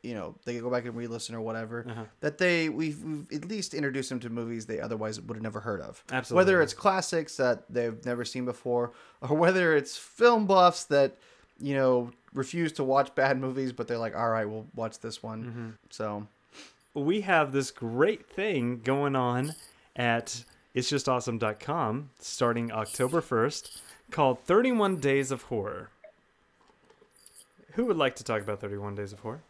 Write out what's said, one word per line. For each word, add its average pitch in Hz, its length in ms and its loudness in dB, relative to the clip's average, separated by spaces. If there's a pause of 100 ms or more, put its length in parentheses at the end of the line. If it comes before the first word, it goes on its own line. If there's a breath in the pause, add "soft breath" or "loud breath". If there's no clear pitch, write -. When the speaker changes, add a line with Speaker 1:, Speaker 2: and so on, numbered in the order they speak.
Speaker 1:
you 117 120 -10
know, 95 220 -10 (100)
they 120 120 -6
go 123 120 -4
back 123 160 -2
and 117 100 -8
re-listen 117 380 -8
or 113 80 -8
whatever, 113 440 -8
Speaker 2:
Uh-huh. 113 180 -10 (160)
Speaker 1:
that 147 180 -4
they, 170 320 2
we've, 147 340 -4
we've 151 260 -8
at 147 160 -8
least 196 280 -8
introduced 139 340 -2
them 127 120 -6
to 120 100 -10
movies 117 340 -6
they 110 160 -6
otherwise 107 400 -6
would 113 160 -10
have 107 60 -8
never 110 180 -6
heard 101 220 -4
of. - 280 -14
Speaker 2:
Absolutely. 127 260 -2 (100)
Speaker 1:
Whether 185 160 6
it's 143 100 2
classics 180 640 0
that 123 340 2
they've 117 360 -2
never 120 180 -4
seen 123 220 -6
before, 120 460 -2 (280 loud breath)
or 131 160 0
whether 170 400 4
it's 135 220 -2
film 226 480 4
buffs 180 380 6
that, 139 340 4 (420 soft breath)
you 139 140 -2
know, 127 360 4 (220)
refuse 160 400 -2
to 143 120 -2
watch 135 300 2
bad 135 240 2
movies, 131 360 -4
but 120 120 -6
they're 117 120 -2
like, 113 180 -4
"All 113 140 0
right, 110 160 0
we'll 110 280 -8
watch 113 260 -6
this 113 220 -10
one." 110 220 -10
Speaker 2:
Mm-hmm. 117 240 -10 (220)
Speaker 1:
So 104 360 -6 (680 loud breath)
Speaker 2:
we 160 280 2
have 160 300 4
this 135 180 0
great 127 560 0
thing 127 560 -2
going 139 320 2
on 127 400 0 (400 loud breath)
at 117 480 -2 (320 soft breath)
it's 123 140 0
just 143 200 0
awesome 123 300 0
dot 107 220 -2
com 143 480 -2 (100)
starting 117 540 0
October 127 480 -2
first 123 580 -2 (320 loud breath)
called 131 300 2
thirty-one 208 560 4
Days 135 340 2
of 127 120 -4
Horror. - 480 -6 (1800)
Who 240 120 0
would 196 100 2
like 139 200 2
to - 80 -12
talk 110 180 0
about 101 180 -4
thirty-one 101 340 -6
Days 101 180 -6
of 101 80 -18
Horror? 120 300 -10